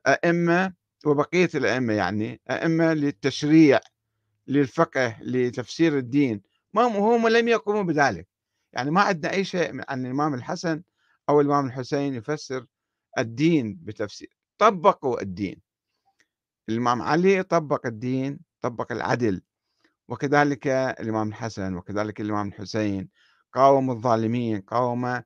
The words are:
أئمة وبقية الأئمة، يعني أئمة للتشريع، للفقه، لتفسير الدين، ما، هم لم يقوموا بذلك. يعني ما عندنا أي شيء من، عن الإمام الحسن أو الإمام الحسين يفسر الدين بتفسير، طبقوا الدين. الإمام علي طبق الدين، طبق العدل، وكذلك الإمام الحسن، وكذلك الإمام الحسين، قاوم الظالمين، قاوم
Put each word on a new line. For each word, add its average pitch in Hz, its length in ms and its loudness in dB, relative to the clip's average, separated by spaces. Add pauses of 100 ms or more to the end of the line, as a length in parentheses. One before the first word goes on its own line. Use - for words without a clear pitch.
أئمة 170 680 2 (320)
وبقية 151 500 2
الأئمة، 120 380 0
يعني 107 480 -2 (100)
أئمة 165 420 0
للتشريع، 147 880 4 (680)
للفقه، 131 760 0
لتفسير 127 760 -2
الدين، 123 440 0 (320)
ما، 214 100 2
هم 226 440 2
لم 233 200 4
يقوموا 214 360 0
بذلك. 139 440 0 (460)
يعني 131 180 -4
ما 185 100 4
عندنا 180 320 0
أي 196 120 -2
شيء 180 280 -2
من، 131 160 -10
عن 127 160 -6
الإمام 143 280 -2
الحسن 156 500 -6 (460)
أو 147 120 6
الإمام 143 240 2
الحسين 135 500 -4
يفسر 131 500 -8 (520)
الدين 120 640 0
بتفسير، - 540 -10 (200)
طبقوا 185 640 2
الدين. 95 400 -8 (1080)
الإمام 120 320 0
علي 180 420 2
طبق 151 420 -2
الدين، 131 540 -4 (220)
طبق 123 300 -6
العدل، 113 500 0 (640)
وكذلك 143 600 0
الإمام 113 640 -2
الحسن، 104 460 -8
وكذلك 104 460 -6
الإمام 104 260 -4
الحسين، 101 640 -4 (440)
قاوم 135 380 6
الظالمين، 113 720 0
قاوم 123 640 -4